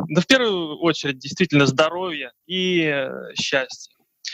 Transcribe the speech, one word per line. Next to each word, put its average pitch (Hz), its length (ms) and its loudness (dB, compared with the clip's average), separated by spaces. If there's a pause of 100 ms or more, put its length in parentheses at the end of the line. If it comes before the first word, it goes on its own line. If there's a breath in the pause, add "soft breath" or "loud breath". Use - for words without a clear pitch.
Да, 156 120 2
в - 60 -4
первую 196 500 2
очередь, 151 400 0
действительно, 143 480 2
здоровья 156 680 0 (120)
и, 180 380 0
э, 131 500 -4
счастья. - 600 -4 (380 loud breath)